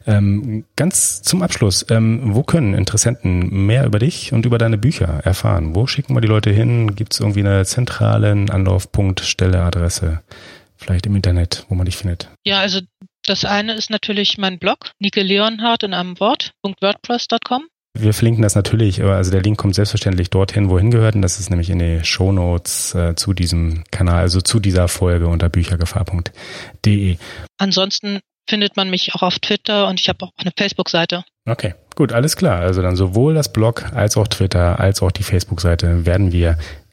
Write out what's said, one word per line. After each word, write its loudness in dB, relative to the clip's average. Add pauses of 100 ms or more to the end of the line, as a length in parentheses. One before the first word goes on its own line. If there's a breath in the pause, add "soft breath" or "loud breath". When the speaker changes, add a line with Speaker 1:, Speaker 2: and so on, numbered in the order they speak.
Speaker 1:
Ähm, 0 (100)
ganz -2
zum 0
Abschluss, 0
ähm, 2
wo 2
können 2
Interessenten 0
mehr 4
über 2
dich -2
und 2
über 2
deine 2
Bücher 0
erfahren? 0
Wo 2
schicken -2
wir 2
die 2
Leute 2
hin? 2
Gibt's -6
irgendwie 0
eine 2
zentralen 0
Anlaufpunkt, 0
Stelle, 0
Adresse? -2 (520 loud breath)
Vielleicht -2
im 0
Internet, 0
wo -2
man 0
dich -4
findet? -6 (140)
Speaker 2:
Ja, 0
also -2 (480)
das -2
eine -2
ist -8
natürlich -2
mein -2
Blog, -4
Nike -2
Leonhardt 0
in -6
einem -6
Wort, -2 (100)
Punkt -8
wordpress -4
Punkt -4
com. -4 (300)
Speaker 1:
Wir 2
verlinken 2
das 2
natürlich, 0
also 2
der 2
Link 0
kommt 0
selbstverständlich 0
dorthin, 0
wohin 4
gehört, 4
und 2
das -2
ist -8
nämlich 0
in 0
den 0
Shownotes, 0
äh, 0
zu -2
diesem 0
Kanal, 2
also 2
zu 0
dieser 2
Folge 0
unter 2
büchergefahr -2
punkt -6 (540 loud breath)
de. 2 (400 loud breath)
Speaker 2:
Ansonsten -2 (280)
findet -2
man -2
mich -2
auch -2
auf 0
Twitter -2
und -2
ich 0
habe -4
auch -18
eine -6
Facebook-Seite. -4 (200)
Speaker 1:
Okay, -4 (220)
gut, 0
alles 0
klar. 0
Also 2
dann 2
sowohl 2
das 0
Blog 0
als 0
auch 2
Twitter, 0
als 2
auch 2
die -6
Facebook-Seite 0
werden 2
wir 2 (340 loud breath)